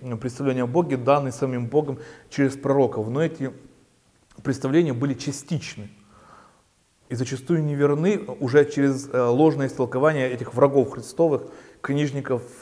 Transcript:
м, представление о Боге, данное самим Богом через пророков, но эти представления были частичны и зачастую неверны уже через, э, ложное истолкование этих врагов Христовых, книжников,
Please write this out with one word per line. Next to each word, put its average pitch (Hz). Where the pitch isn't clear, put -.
м, 123
представление 127
о 120
Боге, 170
данное 135
самим 123
Богом 143
через 135
пророков, 131
но 139
эти 135
представления 139
были 135
частичны -
и 131
зачастую 131
неверны 147
уже 143
через, 139
э, 127
ложное 139
истолкование 131
этих 123
врагов 139
Христовых, 139
книжников, 135